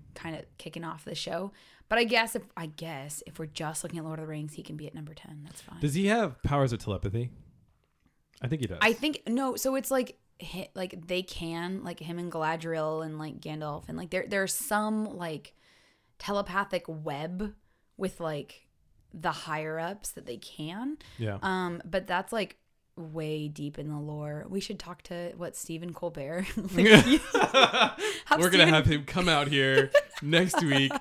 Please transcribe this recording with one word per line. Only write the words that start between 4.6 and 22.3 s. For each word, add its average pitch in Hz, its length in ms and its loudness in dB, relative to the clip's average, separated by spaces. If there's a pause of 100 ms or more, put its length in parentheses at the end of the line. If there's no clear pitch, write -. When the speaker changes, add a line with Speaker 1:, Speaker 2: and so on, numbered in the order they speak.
Speaker 1:
can 151 160 -12
be 151 80 -12
at - 80 -14
number 151 220 -12
ten. 151 300 -18
That's - 160 -18
fine. - 180 -18
Speaker 2:
Does 147 160 0
he 196 120 2
have 208 360 2
powers 139 300 4
of 110 60 -2
telepathy? 104 520 -4 (1080)
I - 80 -4
think 143 140 -4
he 113 60 0
does. - 140 -8
Speaker 1:
I 226 120 6
think, 285 320 -4
no, 254 300 0
so 262 200 -2
it's, - 140 -4
like, 262 280 0 (240)
hi-, 170 340 -10
like, 185 320 -10
they 180 160 -2
can, 175 640 -6
like, 175 160 -10
him 170 180 -8
and 175 100 -6
Galadriel 160 760 -2
and, 156 120 -8
like, 156 220 -12
Gandalf 156 480 -8
and, 160 100 -10
like, 170 120 -10
there, 185 180 -2
there 196 160 0
are 185 40 0
some, 214 580 -2 (120)
like, 165 360 -10 (680)
telepathic 196 680 -2
web 160 640 -6 (420)
with, 190 240 -6
like, 156 480 -8 (460)
the 160 180 -2
higher 156 480 -6
ups 190 320 -8
that - 140 -16
they 120 120 -10
can. 208 600 -8 (200)
Speaker 2:
Yeah. 107 240 -4
Speaker 1:
Um, 185 440 -4
but 185 200 -4
that's, 185 280 -4